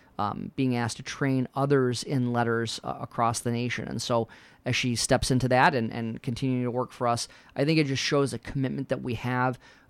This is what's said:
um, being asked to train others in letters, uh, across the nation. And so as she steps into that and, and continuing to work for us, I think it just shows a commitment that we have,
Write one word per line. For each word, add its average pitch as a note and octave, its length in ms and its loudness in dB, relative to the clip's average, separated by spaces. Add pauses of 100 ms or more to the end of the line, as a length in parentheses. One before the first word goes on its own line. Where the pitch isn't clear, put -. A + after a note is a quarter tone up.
(180)
um, - 380 -4
being B2+ 220 2
asked A#2 200 -2
to C3 60 -16
train C3+ 520 0
others C3+ 480 2
in B2 280 0
letters, A#2 540 0
uh, B2+ 160 -6
across A#2 400 0
the A#2+ 100 -2
nation. A#2+ 360 -4
And - 140 -6
so A#2 280 0 (360)
as B2 100 0
she B2 200 0
steps - 360 2
into B2+ 180 2
that C3+ 260 6
and, A2+ 160 0
and A#2 320 -8
continuing B2+ 400 -2
to B2 80 -2
work B2 200 -4
for B2 160 -2
us, A#2+ 200 0 (280)
I C3+ 100 2
think D#3 140 4
it D3+ 80 4
just C3+ 140 -2
shows C#3 320 0
a A#2 60 -8
commitment C3+ 500 -4
that C3 120 -2
we B2+ 140 -4
have, B2+ 440 -2 (300)